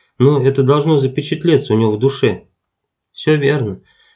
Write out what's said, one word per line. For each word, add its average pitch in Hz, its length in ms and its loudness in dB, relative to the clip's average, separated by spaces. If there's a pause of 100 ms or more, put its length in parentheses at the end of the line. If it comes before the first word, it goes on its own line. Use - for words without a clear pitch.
(200)
но 139 220 4
это 135 220 0
должно 147 340 2
запечатлеться 135 760 -2
у 110 40 2
него 110 160 0
в 107 60 -6
душе». 117 480 -2 (640)
«Всё 156 260 -2
верно, 135 440 -2 (340)